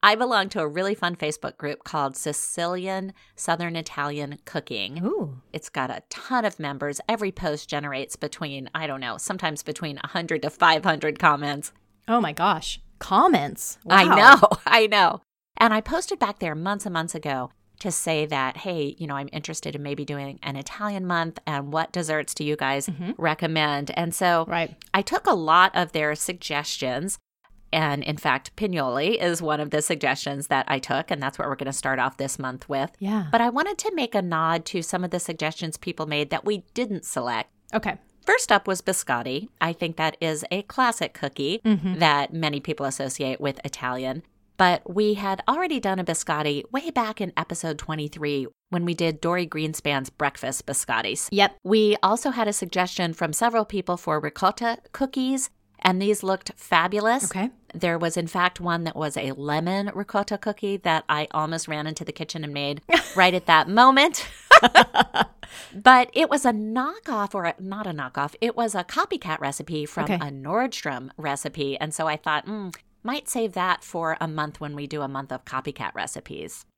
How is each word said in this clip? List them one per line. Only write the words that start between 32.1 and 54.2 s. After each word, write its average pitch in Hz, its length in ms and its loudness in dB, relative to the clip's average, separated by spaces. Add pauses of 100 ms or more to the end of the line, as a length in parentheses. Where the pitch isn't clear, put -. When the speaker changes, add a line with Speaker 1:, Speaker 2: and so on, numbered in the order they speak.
Speaker 1:
this 135 200 -6
month 127 300 -10
with. 139 300 -2
Speaker 2:
Yeah. 202 340 -2
Speaker 1:
But 226 80 6
I 233 80 4
wanted 311 300 -2
to 427 160 -4
make 269 200 -2
a 202 80 2
nod 165 440 0
to 180 160 -4
some 180 220 -4
of 175 60 -4
the 175 100 -2
suggestions 160 560 -6
people 160 300 -8
made 147 240 -2
that - 140 -4
we 208 200 -2 (100)
didn't 208 320 -2
select. 117 440 -4 (240)
Speaker 2:
Okay. 214 220 -2 (300)
Speaker 1:
First 427 260 2
up 202 160 4
was 190 140 -2
biscotti. 131 640 -2 (120)
I 165 120 0
think 165 240 -6
that 160 240 0
is 156 300 -2
a 196 120 -4
classic 233 520 -2
cookie 147 500 -4
Speaker 2:
Mm-hmm. 185 340 2
Speaker 1:
that 147 340 4
many 151 280 -2
people 147 260 -6
associate 135 540 -4
with 139 240 -4
Italian. 131 580 -6 (360)
But 180 360 4
we 208 200 4
had 196 340 -4
already 302 320 0
done 190 180 0
a 185 60 -2
biscotti 151 680 -2
way 285 200 -4
back 220 320 -2
in 180 160 -6
episode 160 400 -4
twenty-three 147 680 -4 (220)
when 175 160 0
we 175 100 0
did 160 280 0
Dory 175 240 0
Greenspan's 151 640 -4
breakfast - 560 -4
biscottis. - 680 -2
Speaker 2:
Yep. 196 320 4
Speaker 1:
We 208 380 4
also 233 280 2
had 240 180 0
a 208 40 -2
suggestion 180 600 -2
from 156 180 -2
several 233 320 2
people 185 320 -4
for 156 240 -2